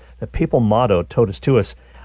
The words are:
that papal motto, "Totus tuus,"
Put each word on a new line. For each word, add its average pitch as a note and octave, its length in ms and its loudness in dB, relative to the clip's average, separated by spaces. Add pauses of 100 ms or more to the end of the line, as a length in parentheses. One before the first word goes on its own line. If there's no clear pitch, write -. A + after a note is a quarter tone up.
(180)
that - 140 -12
papal E3 260 0
motto, A2+ 460 2
"Totus G#2 340 -2
tuus," B2 380 0 (280)